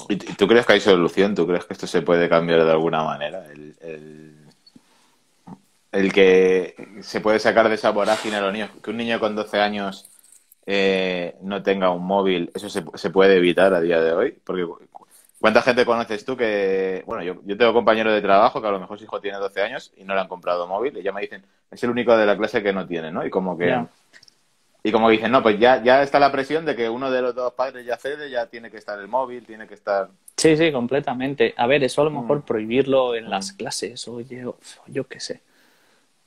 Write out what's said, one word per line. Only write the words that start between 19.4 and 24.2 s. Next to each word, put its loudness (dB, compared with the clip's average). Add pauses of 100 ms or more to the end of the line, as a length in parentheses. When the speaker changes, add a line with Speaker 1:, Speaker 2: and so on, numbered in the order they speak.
Speaker 1:
años -6
y -20
no -6
le -2
han -6
comprado -4
móvil -6
y -12
ya -4
me -8
dicen, -14 (240)
"Es -18
el 0
único 2
de 4
la 2
clase -4
que 0
no -6
tiene", -8
¿no? -8
Y -6
como -4
que 0
Speaker 2:
Ya. -2 (960)